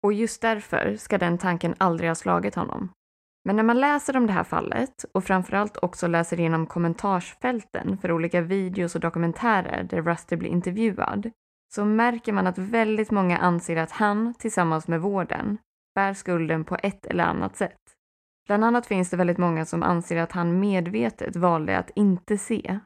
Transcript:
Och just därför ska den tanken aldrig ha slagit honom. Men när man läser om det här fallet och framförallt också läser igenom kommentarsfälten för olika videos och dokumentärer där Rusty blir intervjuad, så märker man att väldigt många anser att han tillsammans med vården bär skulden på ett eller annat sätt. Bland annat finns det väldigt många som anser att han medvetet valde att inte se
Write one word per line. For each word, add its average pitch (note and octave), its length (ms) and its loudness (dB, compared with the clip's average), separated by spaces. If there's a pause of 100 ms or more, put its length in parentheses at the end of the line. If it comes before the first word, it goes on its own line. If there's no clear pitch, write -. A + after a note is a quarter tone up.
Och G3+ 80 4
just G#3+ 300 -2
därför G#3+ 540 0
ska - 220 -2
den F3 200 2
tanken F3 400 0
aldrig E3+ 320 2
ha E3 40 0
slagit F3 400 0
honom. - 340 -6 (560)
Men G3 120 2
när A3 60 4
man A#3 180 4
läser C#4+ 360 2
om B3 100 4
det G#3 60 2
här E3+ 120 2
fallet - 600 -4 (100)
och F#3 100 0
framförallt G3 520 0
också F3+ 300 -4
läser E3+ 340 0
igenom E3 260 2
kommentarsfälten F#3+ 1300 -2
för F3 140 -2
olika E3+ 280 2
videos F#3 540 -2
och E3 60 -2
dokumentärer E3+ 840 0
där F3+ 200 -2
Rusty E3+ 340 -2
blir E3 140 -4
intervjuad, G3+ 800 -2 (440)
så G#3 100 -2
märker A3+ 480 2
man F#3+ 140 2
att F3+ 120 -2
väldigt G#3+ 520 0
många F#3 280 2
anser E3+ 380 0
att D#3+ 160 -4
han G#3+ 420 0
tillsammans E3 540 0
med E3 120 0
vården G3+ 580 -2 (360)
bär G3 200 0
skulden E3 500 -2
på F3+ 180 -4
ett G3 240 -4
eller F3 180 0
annat F3 320 -2
sätt. - 220 -4 (680)
Bland G#3 180 2
annat A#3+ 220 4
finns F#3 240 0
det F3+ 60 -2
väldigt F3 220 2
många E3 260 2
som E3+ 180 -2
anser E3+ 340 0
att E3 160 -2
han F3 280 2
medvetet G3+ 760 0
valde E3+ 420 2
att F3+ 160 -4
inte G3+ 440 2
se G3 480 -4